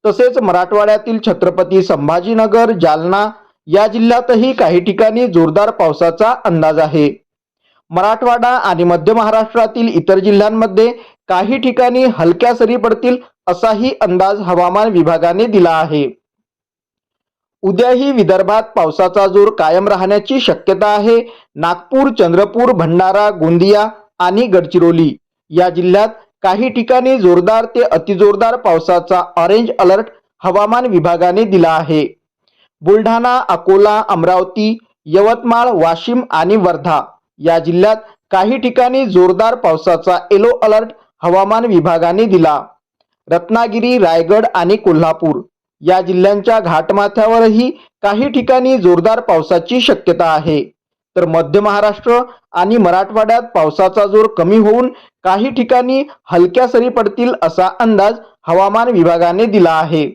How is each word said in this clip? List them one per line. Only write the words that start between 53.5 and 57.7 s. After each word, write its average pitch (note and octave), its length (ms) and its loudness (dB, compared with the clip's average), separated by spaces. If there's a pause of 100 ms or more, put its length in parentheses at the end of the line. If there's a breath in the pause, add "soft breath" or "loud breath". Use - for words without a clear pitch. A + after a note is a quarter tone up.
पावसाचा E3 520 0
जोर G#3+ 200 2 (100)
कमी F3+ 200 2
होऊन A3+ 320 2 (360 loud breath)
काही G3+ 260 0
ठिकाणी B3+ 520 0 (280 loud breath)
हलक्या F3+ 380 2
सरी B3 200 0
पडतील, A#3 440 -2 (100)
असा F#3 260 -2 (120)